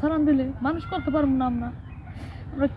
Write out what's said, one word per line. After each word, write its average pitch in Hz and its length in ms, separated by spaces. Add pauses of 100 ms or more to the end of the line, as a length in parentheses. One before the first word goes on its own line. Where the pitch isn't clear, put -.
ছাড়ান 311 260
দিলে 269 180 (200)
মানুষ 320 260
করতে 359 240
পারবো 285 260
না 254 100
আমরা, 240 180 (840)
আমরা 277 240